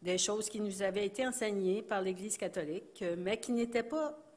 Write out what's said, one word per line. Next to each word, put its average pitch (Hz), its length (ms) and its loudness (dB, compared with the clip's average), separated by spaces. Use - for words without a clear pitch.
Des 180 160 2
choses 214 320 2
qui 214 120 -4
nous 196 220 -2
avaient 196 240 2
été 254 200 0
enseignées 208 560 2
par 202 180 0
l'Église 190 360 -2
catholique, 175 680 -4
euh, 175 160 0
mais 202 220 0
qui - 100 -2
n'étaient 233 320 2
pas 302 340 -2